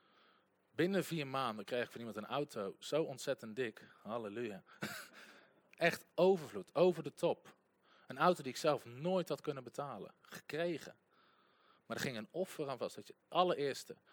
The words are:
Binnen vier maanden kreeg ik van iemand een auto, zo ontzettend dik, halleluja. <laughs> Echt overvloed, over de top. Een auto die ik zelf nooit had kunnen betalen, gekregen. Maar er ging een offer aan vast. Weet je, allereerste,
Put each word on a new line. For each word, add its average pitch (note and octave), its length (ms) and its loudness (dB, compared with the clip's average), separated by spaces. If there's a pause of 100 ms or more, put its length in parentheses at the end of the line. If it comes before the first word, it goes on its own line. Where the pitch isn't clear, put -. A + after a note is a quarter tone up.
(800)
Binnen F3+ 240 4
vier D3+ 220 -4
maanden B2+ 380 0
kreeg A#2+ 200 0
ik - 60 -6
van - 100 -12
iemand A2+ 160 -6
een G#2+ 100 -6
auto, A#2 520 -2
zo D3 240 0
ontzettend C3 540 -4
dik, A#2+ 320 -4 (140)
halleluja. G#2+ 600 -4 (160)
<laughs> - 1000 -14
Echt - 280 2 (100)
overvloed, D#3+ 600 2
over E3+ 280 6
de C#3+ 120 -8
top. - 400 -2 (520)
Een C3 120 -12
auto E3 240 6
die C3 100 -4
ik - 60 -8
zelf D3 260 4
nooit E3 440 0
had D3 120 -2
kunnen C3+ 240 -4
betalen, B2 560 -8
gekregen. - 760 -4 (920)
Maar A2+ 100 -4
er - 60 -4
ging B2+ 140 -2
een A2 140 -6
offer D#3+ 380 -4
aan C3 100 -4
vast. G#2+ 180 -4
Weet G#2 100 -14
je, - 80 -20 (140)
allereerste, D#3 680 2 (160)